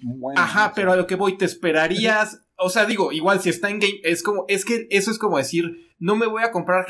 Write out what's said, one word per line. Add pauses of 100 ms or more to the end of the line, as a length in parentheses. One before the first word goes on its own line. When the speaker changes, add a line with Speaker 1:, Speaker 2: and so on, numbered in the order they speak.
Speaker 1:
un
buen,
Speaker 2:
Ajá,
Speaker 1:
o
sea.
Speaker 2:
pero
a
lo
que
voy,
te
esperarías, (160)
o
sea,
digo,
igual
si
está
en
Game,
es
como,
es
que
eso
es
como
decir, (100)
no
me
voy
a
comprar